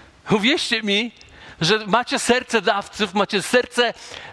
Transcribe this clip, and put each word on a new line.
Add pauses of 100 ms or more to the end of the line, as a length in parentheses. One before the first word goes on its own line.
(300)
Uwierzcie
mi, (480)
że
macie
serce
dawców,
macie
serce, (380)